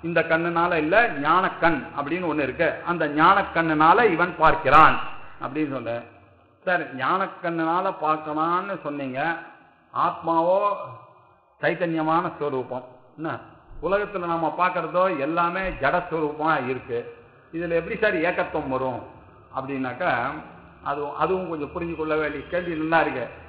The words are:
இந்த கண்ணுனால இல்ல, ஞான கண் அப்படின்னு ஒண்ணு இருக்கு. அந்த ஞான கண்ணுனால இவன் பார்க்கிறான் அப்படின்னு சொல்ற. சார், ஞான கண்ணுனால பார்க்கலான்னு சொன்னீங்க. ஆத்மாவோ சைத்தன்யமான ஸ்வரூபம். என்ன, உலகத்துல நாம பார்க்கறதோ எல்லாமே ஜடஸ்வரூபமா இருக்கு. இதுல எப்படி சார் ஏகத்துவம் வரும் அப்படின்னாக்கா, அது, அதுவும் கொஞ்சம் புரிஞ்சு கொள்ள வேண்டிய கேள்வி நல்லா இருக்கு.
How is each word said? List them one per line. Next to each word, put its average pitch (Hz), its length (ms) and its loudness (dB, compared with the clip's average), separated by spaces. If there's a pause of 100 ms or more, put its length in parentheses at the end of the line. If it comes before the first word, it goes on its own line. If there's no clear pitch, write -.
இந்த 165 280 0
கண்ணுனால 170 440 2
இல்ல, 175 360 2
ஞான 165 400 2 (100)
கண் 156 260 2 (140)
அப்படின்னு 165 320 -4
ஒண்ணு 151 100 0
இருக்கு. 131 320 0 (120)
அந்த 165 220 -2
ஞான 170 360 6 (120)
கண்ணுனால 165 560 6
இவன் 170 260 0
பார்க்கிறான் 147 600 8 (440)
அப்படின்னு 135 320 -4
சொல்ற. 117 280 -6 (640)
சார், 160 300 -2
ஞான 170 320 0 (160)
கண்ணுனால 170 580 0
பார்க்கலான்னு 156 840 -2
சொன்னீங்க. 143 520 -4 (580)
ஆத்மாவோ 170 840 2 (880)
சைத்தன்யமான 165 760 0
ஸ்வரூபம். 127 500 -4 (280)
என்ன, 147 240 -8 (440)
உலகத்துல 196 420 -2
நாம 165 320 0
பார்க்கறதோ 180 640 0
எல்லாமே 175 500 0
ஜடஸ்வரூபமா 156 1000 0
இருக்கு. 120 480 -6 (360)
இதுல 170 160 -6
எப்படி 170 280 -2
சார் 208 180 2
ஏகத்துவம் 160 540 -2
வரும் 127 340 -4 (520)
அப்படின்னாக்கா, 135 600 -2 (680)
அது, 143 240 -4 (120)
அதுவும் 185 300 0
கொஞ்சம் 147 260 -6
புரிஞ்சு 170 200 -6
கொள்ள 156 200 -2
வேண்டிய 147 320 -2
கேள்வி 175 280 -4
நல்லா 160 260 2
இருக்கு. 127 260 -2 (220)